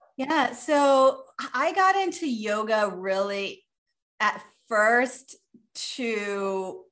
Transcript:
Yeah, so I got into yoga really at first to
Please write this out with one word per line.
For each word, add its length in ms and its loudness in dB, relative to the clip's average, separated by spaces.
Yeah, 340 0
so 720 4
I 200 0
got 220 4
into 340 -2
yoga 640 0
really 720 -4
at 220 -2
first 680 0
to 1160 -6